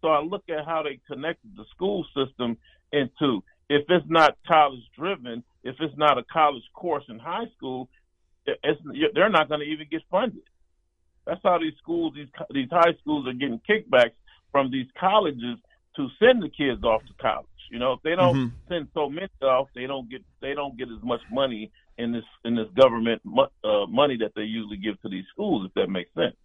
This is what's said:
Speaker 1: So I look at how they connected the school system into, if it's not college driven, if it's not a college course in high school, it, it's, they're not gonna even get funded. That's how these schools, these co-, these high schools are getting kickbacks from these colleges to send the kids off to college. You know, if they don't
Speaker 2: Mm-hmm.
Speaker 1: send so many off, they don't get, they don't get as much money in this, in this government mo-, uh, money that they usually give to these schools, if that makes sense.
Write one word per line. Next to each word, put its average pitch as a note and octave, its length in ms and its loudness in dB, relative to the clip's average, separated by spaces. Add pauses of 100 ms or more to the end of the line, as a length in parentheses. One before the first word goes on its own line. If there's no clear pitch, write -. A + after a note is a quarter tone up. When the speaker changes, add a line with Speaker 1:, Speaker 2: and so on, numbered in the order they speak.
Speaker 1:
So D#3+ 80 0
I D3+ 120 4
look F3+ 280 -6
at D3+ 160 -4
how D#3+ 180 -4
they C#3 240 -6
connected C3+ 500 -10
the A2 100 -16
school F#3+ 380 -4 (100)
system B2+ 420 -4 (360)
into, B2+ 500 0 (260)
if C#3+ 200 4
it's E3 200 2
not D#3 280 6 (100)
college D3 360 4 (140)
driven, B2+ 460 -8 (220)
if G#2 160 -10
it's D3 160 -6
not D3 220 4
a A#2+ 60 -6
college D3 380 0 (100)
course D3 360 -4
in A2+ 100 -16
high F3+ 280 -8 (100)
school, B2+ 320 -10 (580)
it, - 160 -4
it's, D3+ 180 -2 (340)
they're F3 140 4
not D#3+ 200 4
gonna D3 160 -4
even D3+ 260 -8
get D#3+ 200 -6
funded. G3+ 320 -2 (840)
That's - 200 -6
how F3+ 140 4
these D#3+ 200 -4
schools, E3 360 -4
these D3 220 -16
co-, D#3 140 -12
these C3+ 200 -4
high E3+ 300 4
schools D3 280 -4
are B2+ 40 -6
getting B2 360 -4
kickbacks B2+ 460 4 (360)
from C3+ 200 0
these B2+ 160 -4 (120)
colleges D3 600 0 (380)
to C#3 120 -4 (100)
send A#3+ 240 6
the D3+ 60 -4
kids B2+ 360 -2
off A2 220 2
to - 140 -20
college. F2+ 260 -2 (240)
You A#2+ 80 -10
know, B2 160 0
if B2 80 -18
they D#3+ 120 -2
don't F3 220 4
Speaker 2:
Mm-hmm. B2 320 -4
Speaker 1:
send E3+ 240 -6
so D3 160 -2
many F3 200 -8 (120)
off, C3 340 2
they B2 120 -10
don't C3+ 240 -8
get, A#2+ 120 -14 (180)
they C3+ 140 -6
don't C#3+ 220 -8
get B2 140 -8
as A2 120 -16
much A#2 280 -4
money A#2 400 -2 (260)
in A#2 160 -4
this, A#2 120 -6 (200)
in A#2 120 -2
this A2 180 -2
government A#2 500 4
mo-, B2 240 0 (160)
uh, G#2 220 0
money B2+ 320 2
that G#2+ 160 -4
they G#2+ 80 -6
usually G#2+ 360 -6
give G2+ 240 -6
to A2+ 60 -8
these F#2+ 240 -8
schools, E3+ 340 -2
if F#2 80 -12
that F#2+ 140 0
makes F2+ 260 -6
sense. E3 200 -2 (100)